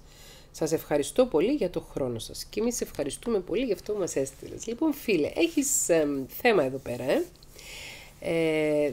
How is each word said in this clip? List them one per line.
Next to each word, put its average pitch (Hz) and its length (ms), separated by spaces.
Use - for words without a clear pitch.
Σας 156 220
ευχαριστώ 156 540
πολύ 196 260
για - 180
το 165 100
χρόνο 123 380
σας. - 260
Και - 160
εμείς 233 200
ευχαριστούμε 185 600
πολύ 190 240
για 208 100
αυτό - 180
που 214 60
μας 165 180
έστειλες. - 500
Λοιπόν, 277 260
φίλε, 165 420
έχεις, - 540
εμ, 147 400
θέμα 202 360
εδώ 131 140
πέρα, 123 260
ε. 233 200
Ε, 156 720